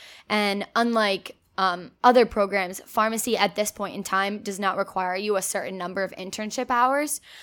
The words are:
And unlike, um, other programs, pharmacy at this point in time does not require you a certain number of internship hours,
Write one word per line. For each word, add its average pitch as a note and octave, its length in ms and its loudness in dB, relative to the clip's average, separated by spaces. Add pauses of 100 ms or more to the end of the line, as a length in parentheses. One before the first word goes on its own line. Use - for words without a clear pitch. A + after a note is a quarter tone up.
(280)
And G3+ 380 0 (100)
unlike, A3+ 600 0 (240)
um, F3+ 320 -2 (120)
other B3 220 8
programs, G3 600 -2
pharmacy A3 500 0
at G3+ 180 2
this G#3 160 -2
point G3+ 220 -8
in G3 80 -8
time G3 380 -2
does G3 200 -8
not G3 160 0
require F#3 400 -2
you G#3 200 -2
a F#3+ 80 0
certain F#3+ 340 -6
number F3+ 260 -6
of F3+ 100 -4
internship G#3+ 580 -6
hours, C4+ 500 2 (220)